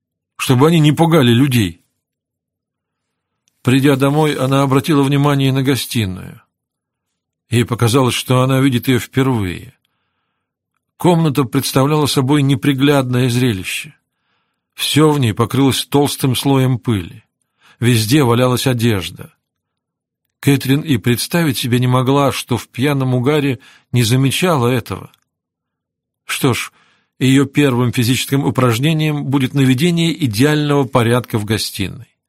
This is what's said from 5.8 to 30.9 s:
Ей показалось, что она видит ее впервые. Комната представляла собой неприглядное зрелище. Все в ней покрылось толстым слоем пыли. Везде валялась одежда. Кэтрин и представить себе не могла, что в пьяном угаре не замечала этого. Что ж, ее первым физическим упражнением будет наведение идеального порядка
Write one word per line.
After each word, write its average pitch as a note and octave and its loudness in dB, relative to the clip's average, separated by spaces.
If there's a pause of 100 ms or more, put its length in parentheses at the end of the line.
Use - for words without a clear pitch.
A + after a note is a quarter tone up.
Ей A#2 0
показалось, A#2+ 0
что B2+ 0
она C3 0
видит C3 0
ее B2+ 2
впервые. A2 -4 (1200)
Комната D#3+ 2
представляла C#3 0
собой C#3+ 0
неприглядное C3+ 0
зрелище. A#2+ -4 (800)
Все D3+ 0
в D3 -2
ней A2+ 0
покрылось B2 0
толстым C#3 0
слоем C3 0
пыли. G#2+ -6 (560)
Везде A#2+ 2
валялась B2 0
одежда. A2 -4 (1080)
Кэтрин C#3 0
и D#3+ -2
представить B2+ -2
себе B2 0
не B2+ 0
могла, B2+ 2
что - -4
в - -10
пьяном C3 -2
угаре C#3 0 (340)
не B2 2
замечала C3 0
этого. - -6 (1120)
Что - -2
ж, - -8 (460)
ее C3+ 4
первым B2+ 0
физическим C3 -2
упражнением C#3+ 0
будет C3+ -2
наведение D#3 0
идеального C#3+ 0
порядка A#2 0